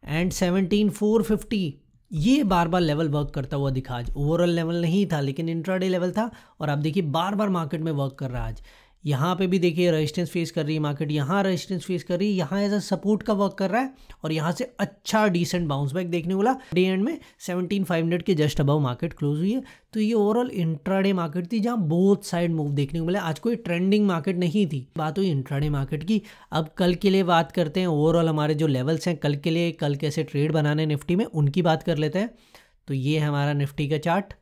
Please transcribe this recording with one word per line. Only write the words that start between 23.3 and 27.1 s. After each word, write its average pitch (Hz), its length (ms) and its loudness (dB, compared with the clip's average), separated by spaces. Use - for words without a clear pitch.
कोई 233 200 -2
ट्रेंडिंग 196 480 2
मार्केट 175 320 0
नहीं 180 280 2
थी, 139 200 -6
बात 156 220 -2
हुई 190 120 2
इंट्राडे 143 400 -2
मार्केट 147 340 -2
की। 208 160 2
अब 156 160 -2
कल 175 160 2
के 190 160 2